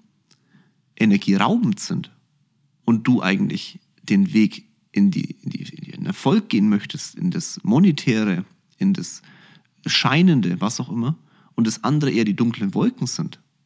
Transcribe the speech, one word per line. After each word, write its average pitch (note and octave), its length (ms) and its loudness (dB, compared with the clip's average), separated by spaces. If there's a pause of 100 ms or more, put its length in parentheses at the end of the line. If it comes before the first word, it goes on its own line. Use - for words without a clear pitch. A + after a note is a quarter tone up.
(960)
energieraubend G#2+ 840 2
sind - 320 -8 (760)
und A#2 220 0
du B2 160 4
eigentlich G2 560 -2 (240)
den G2 300 2
Weg G#2+ 320 2 (260)
in G2+ 220 4
die, - 300 -6
in - 80 -10
die, - 120 -8
in - 300 -16
den - 140 -12
Erfolg F3+ 420 -2
gehen G#2+ 200 2
möchtest, - 460 -4
in - 160 -2
das - 320 -8
Monetäre, A2 840 2 (340)
in G2 160 2
das - 280 -10 (640)
Scheinende, B2+ 720 2
was A2 200 -4
auch B2 80 -8
immer, A#2 280 -4 (380)
und A2+ 140 2
das - 160 -4
andere C3+ 260 0
eher A2+ 140 2
die G2+ 100 0
dunklen A2+ 400 -2
Wolken C#3+ 320 -2
sind, - 320 -8 (280)